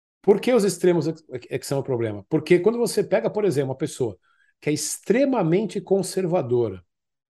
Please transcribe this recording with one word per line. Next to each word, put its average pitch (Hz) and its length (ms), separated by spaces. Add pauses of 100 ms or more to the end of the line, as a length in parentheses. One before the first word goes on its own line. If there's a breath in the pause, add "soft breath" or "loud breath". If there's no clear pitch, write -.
(240)
Por 196 160
que 240 140
os 226 100
extremos 175 420
é, 160 80 (360)
é 135 100
que - 80
são 139 120
o 127 40
problema? 113 460
Porque 160 280
quando 214 200
você 220 260
pega, 220 260
por 214 140
exemplo, 139 280
uma 131 60
pessoa 123 400 (420)
que - 100
é 151 40
extremamente 208 1080
conservadora 156 1000 (480)